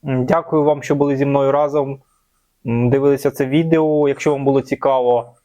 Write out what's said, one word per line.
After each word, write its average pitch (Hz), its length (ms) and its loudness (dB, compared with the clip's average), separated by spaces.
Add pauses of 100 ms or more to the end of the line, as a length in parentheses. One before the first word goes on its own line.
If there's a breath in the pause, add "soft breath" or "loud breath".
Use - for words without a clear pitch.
М, 127 200 -2
дякую 156 380 0
вам, 147 200 0
що 147 120 -2
були 143 200 0
зі 135 100 0
мною 139 260 2
разом, 139 500 -2 (640)
м, 120 240 0
дивилися 139 420 2
це 139 140 -2
відео. 156 600 2
Якщо 139 240 -2
вам 139 140 -2
було 139 160 2
цікаво 127 840 0